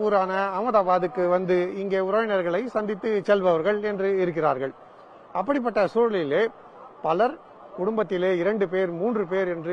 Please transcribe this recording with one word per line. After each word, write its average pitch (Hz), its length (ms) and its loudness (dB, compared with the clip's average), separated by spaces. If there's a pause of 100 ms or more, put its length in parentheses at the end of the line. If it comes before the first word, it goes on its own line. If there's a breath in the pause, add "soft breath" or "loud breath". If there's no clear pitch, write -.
ஊரான 190 260 2 (240)
அகமதாபாத்துக்கு 185 720 2 (100)
வந்து 180 220 2 (260)
இங்கே 190 260 0
உறவினர்களை 202 540 0 (120)
சந்தித்து 214 360 -4 (180)
செல்பவர்கள் 185 500 2 (120)
என்று 196 180 -2 (140)
இருக்கிறார்கள். 147 500 0 (640)
அப்படிப்பட்ட 240 420 0 (120)
சூழலிலே 190 480 2 (640)
பலர் 185 280 2 (440)
குடும்பத்திலே 185 520 -2 (120)
இரண்டு 196 320 0
பேர், 185 260 0
மூன்று 220 320 -2
பேர் 190 240 0
என்று 165 180 -6